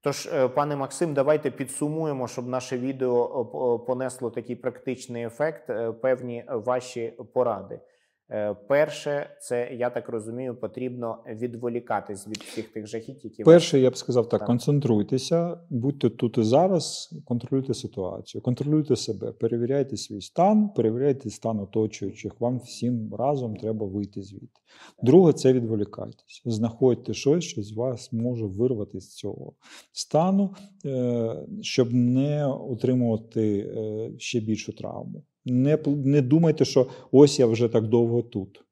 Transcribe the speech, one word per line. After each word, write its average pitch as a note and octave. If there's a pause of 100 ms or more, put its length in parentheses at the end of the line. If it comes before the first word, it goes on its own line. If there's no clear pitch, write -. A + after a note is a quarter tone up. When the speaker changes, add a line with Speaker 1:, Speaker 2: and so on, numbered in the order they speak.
Speaker 1:
Тож, C#3+
е, C3+
пане C#3+
Максим, C#3
давайте C#3+
підсумуємо, D3
щоб B2
наше B2+
відео, B2+
е, A#2+
п-, B2+
е, A2+
понесло B2+
такий A#2+
практичний B2
ефект, D3
е, A2+
певні B2
ваші A#2+ (220)
поради. G#2+ (500)
Е, G#2
перше, D3 (100)
це, A#2+
я A#2+
так A#2+
розумію, A#2
потрібно A#2+ (160)
відволікатись A2+
від A2
всіх -
тих G#2+
жахіть, A2+
які A2
вас E3
Speaker 2:
Перше, E3
я B2+
б B2
сказав A#2+
так, G#2
Speaker 1:
Так. G#2
Speaker 2:
концентруйтеся, C#3 (120)
будьте C3
тут A#2+
і A2+
зараз, D#3 (100)
контролюйте C3
ситуацію, -
контролюйте C#3+
себе, A2+
перевіряйте A#2+
свій G2+
стан, G#3
перевіряйте A#2+
стан A2
оточуючих, G2+
вам B2
всім A#2
разом B2
треба G#2+
вийти G2
звідти. G2 (420)
Друге, D3+
це C3
відволікайтесь, A2
знаходьте A#2
щось, E3
що -
з G#2
вас A#2+
може A#2
вирвати G#2
з -
цього - (400)
стану, F#3+ (320)
е, A#2+ (140)
щоб A#2+
не C3+
отримувати, A2+
е, G#2+
ще -
більшу A2
травму. - (220)
Не C3
пл-, C#3+
не C#3+
думайте, D#3
що B2+ (260)
ось C#3+
я B2+
вже A2+
так A2+
довго A#2
тут. F#2+